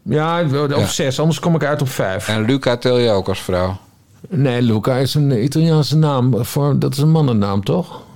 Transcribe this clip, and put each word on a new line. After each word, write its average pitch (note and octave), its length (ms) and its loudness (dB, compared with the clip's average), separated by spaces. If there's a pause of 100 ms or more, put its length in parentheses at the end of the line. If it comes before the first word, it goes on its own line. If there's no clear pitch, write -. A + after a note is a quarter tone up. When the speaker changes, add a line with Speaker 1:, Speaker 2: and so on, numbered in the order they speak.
Speaker 1:
Ja, E3 420 -2
of C#3+ 260 0
Speaker 2:
Ja. C#3+ 160 0
Speaker 1:
zes, C#3 340 -2
anders D#3 200 0
kom E3+ 160 0
ik D3 80 -2
uit D3+ 180 -2
op C3+ 80 -2
vijf. F#2+ 380 -4
Speaker 2:
En A2 180 -2
Luca C3 320 0
tel B2 200 0
je A#2+ 140 2
ook F#2+ 160 0
als F#2+ 140 -4
vrouw? F#2 360 -2 (520)
Speaker 1:
Nee, C3 320 0
Luca A#2 340 2
is C3+ 180 -2
een C#3 300 2
Italiaanse D#3 540 2
naam. C3 480 2
Voor, C#3+ 340 0
dat C3+ 140 0
is C3+ 60 -8
een D#3 120 2
mannennaam, G#2 520 2
toch? E3+ 380 -4 (140)